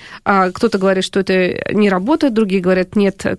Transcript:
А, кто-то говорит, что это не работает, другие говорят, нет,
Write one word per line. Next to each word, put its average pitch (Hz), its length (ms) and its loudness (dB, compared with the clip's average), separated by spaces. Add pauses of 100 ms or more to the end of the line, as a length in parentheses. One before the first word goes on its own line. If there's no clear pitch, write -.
(240)
А, 190 280 2
кто-то 220 260 0
говорит, 190 240 0
что - 160 -4
это 185 560 -2
не 202 160 2
работает, 233 440 0
другие 196 280 0
говорят, 185 320 0
нет, 196 320 0 (120)